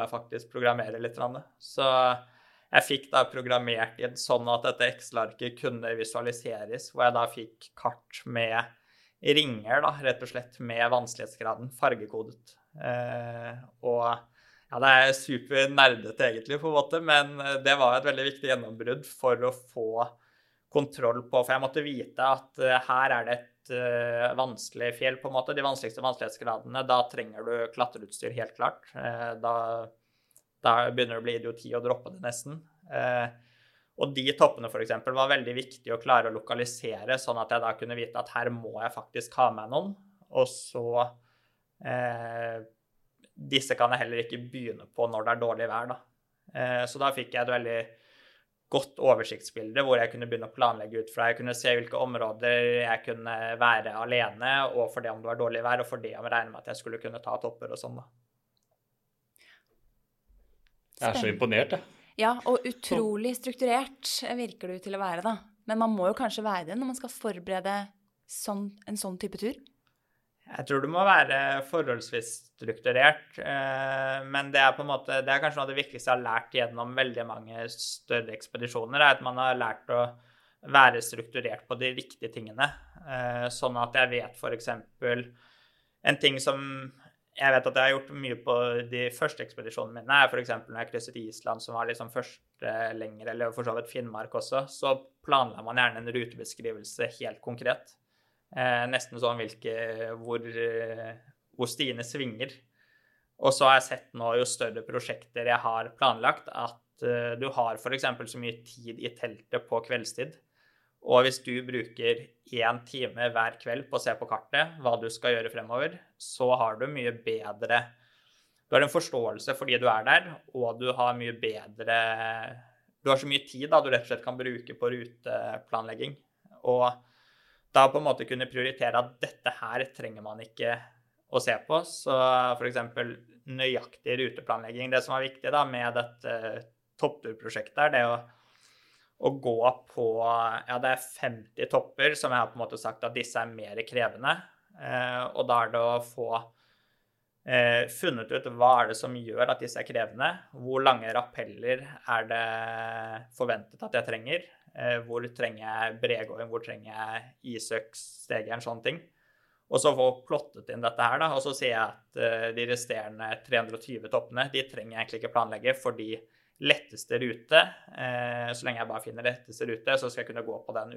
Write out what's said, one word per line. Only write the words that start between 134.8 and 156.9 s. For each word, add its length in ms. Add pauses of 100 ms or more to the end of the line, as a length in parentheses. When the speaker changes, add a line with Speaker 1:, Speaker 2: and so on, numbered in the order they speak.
Speaker 1:
Det 140
som 100
er 140
viktig 240
da 160
med 260
dette 400 (640)
toppturprosjektet 840
er 80
det 160
å, 100 (1080)
å 160
gå 160 (360)
på, 120 (640)
ja, 140
det 120
er 100
femti 680
topper 460
som 160
jeg 100
har 80
på 80
en 60
måte 160
sagt 260
at 80
disse 240
er 120
mer 360
krevende. 480 (440)
Eh, 440 (100)
og 160
da 140
er 100
det 100
å 220
få, 240 (1160)
eh, 460
funnet 400
ut 220
hva 180 (100)
er 100
det 80
som 160
gjør 380
at 100
disse 180
er 60
krevende, 420 (260)
hvor 300
lange 300
rappeller 680 (140)
er 320
det 140 (880)
forventet 520
at 120
jeg 80
trenger, 400 (280)
eh, 220 (100)
hvor 280
trenger 300
jeg 380
bregåing, 480
hvor 120
trenger 300